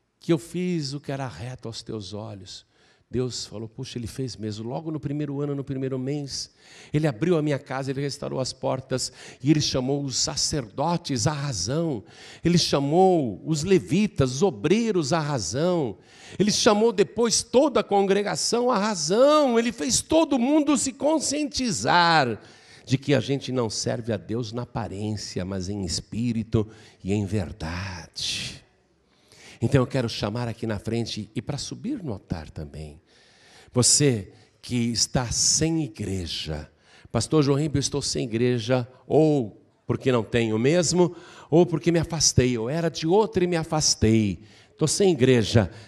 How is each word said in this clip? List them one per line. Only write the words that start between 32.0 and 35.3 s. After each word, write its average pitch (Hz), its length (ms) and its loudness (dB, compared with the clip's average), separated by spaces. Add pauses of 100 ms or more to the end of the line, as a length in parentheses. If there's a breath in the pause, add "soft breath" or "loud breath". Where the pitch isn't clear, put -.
no 135 100 -8
altar 85 360 -10
também. 76 520 -14 (720 soft breath)
Você 123 580 2 (300 loud breath)
que 120 300 -2
está 117 400 -2